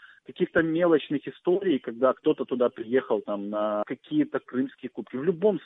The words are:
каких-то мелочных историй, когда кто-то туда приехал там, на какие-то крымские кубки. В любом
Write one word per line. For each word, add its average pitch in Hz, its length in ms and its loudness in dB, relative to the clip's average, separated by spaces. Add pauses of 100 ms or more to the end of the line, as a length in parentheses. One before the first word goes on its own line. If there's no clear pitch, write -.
(260)
каких-то - 360 0
мелочных 160 680 2
историй, 180 500 0
когда 120 360 0
кто-то 151 320 0
туда 123 240 0
приехал 117 500 -2
там, 101 300 -6
на 104 360 -2
какие-то 143 520 -2
крымские 131 500 -6
кубки. - 280 -10
В 127 80 -6
любом 180 400 0